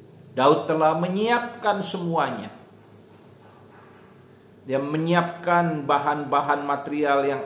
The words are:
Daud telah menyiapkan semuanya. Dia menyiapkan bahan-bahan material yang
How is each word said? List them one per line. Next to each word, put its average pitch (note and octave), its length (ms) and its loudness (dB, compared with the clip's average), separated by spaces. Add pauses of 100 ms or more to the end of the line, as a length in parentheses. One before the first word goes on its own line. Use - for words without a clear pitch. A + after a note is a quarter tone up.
(340)
Daud D3 320 4
telah D#3+ 320 2
menyiapkan G3+ 880 -2
semuanya. D3 640 -4 (2250)
Dia C3+ 160 -2
menyiapkan E3 1040 0
bahan-bahan C#3+ 800 0
material C#3+ 600 0
yang C#3 200 -2